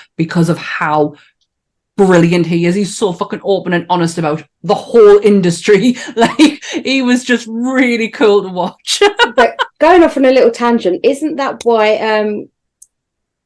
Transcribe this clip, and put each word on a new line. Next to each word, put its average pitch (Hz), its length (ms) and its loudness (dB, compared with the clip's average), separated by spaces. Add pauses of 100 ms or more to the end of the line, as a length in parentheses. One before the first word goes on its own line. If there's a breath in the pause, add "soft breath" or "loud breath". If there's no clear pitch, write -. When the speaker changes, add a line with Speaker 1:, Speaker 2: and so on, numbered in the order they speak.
(160 loud breath)
Speaker 1:
because 170 340 -2
of 160 80 -4
how 151 560 -4 (840 soft breath)
brilliant 175 500 4
he 170 200 -2
is. 175 80 0
He's 202 240 -4
so 196 160 -2
fucking 196 280 -10
open 180 300 -4
and 170 160 -2
honest 175 300 -2
about 160 240 -4 (200)
the 180 120 -2
whole 208 460 6
industry. 202 760 2 (100)
<laughs> 285 100 -16
Like, 269 460 2 (220 loud breath)
he 269 160 -2
was 247 240 0
just 240 240 -2
really 240 600 -2
cool 202 320 2
to 180 60 -10
watch. 180 520 -6 (180)
<laughs> 480 160 0
Speaker 2:
But - 240 0 (200)
going 339 240 4
off 311 160 0
on 269 80 0
a 254 40 4
little 254 200 4
tangent, 226 520 -2
isn't 294 340 -2
that 247 280 -8
why, 220 320 2
um, 214 540 -4 (960)